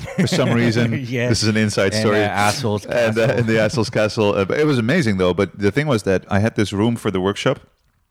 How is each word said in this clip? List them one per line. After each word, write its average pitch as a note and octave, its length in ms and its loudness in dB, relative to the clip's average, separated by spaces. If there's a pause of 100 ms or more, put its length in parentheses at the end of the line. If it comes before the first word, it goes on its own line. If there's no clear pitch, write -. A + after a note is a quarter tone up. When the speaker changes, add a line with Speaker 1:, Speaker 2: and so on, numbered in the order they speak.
(200)
Speaker 1:
for F3+ 80 2
some C#3 240 0
reason. A#2 420 0
Speaker 2:
<laughs> B2+ 120 -4
Yeah. A#2+ 240 -2
Speaker 1:
This A2 140 0
is A2 60 0
an A2 80 0
inside G#2 360 0
Speaker 2:
And, G#2+ 80 0
Speaker 1:
story. G#2 220 2
Speaker 2:
uh, G#2 40 0
Asshole's G#2 580 -2
Speaker 1:
And, A2+ 320 0
uh, A2+ 100 2
Speaker 2:
Castle. C3 120 0
Speaker 1:
in A2+ 80 -2
the A2 120 2
Asshole's G#2+ 300 0
Castle. G#2+ 460 0
Uh, G2 100 0
but - 140 0
it D3+ 60 2
was D3 120 2
amazing, A2+ 400 0
though. F2+ 160 2
But G2 260 -2
the G2+ 120 2
thing D3 160 0
was A#2+ 160 0
that F#2 260 0
I G2 100 2
had A2+ 160 0
this G#2 160 -2
room A2 240 0
for A2 160 -4
the F#2 80 -2
workshop, G2+ 400 -2 (520)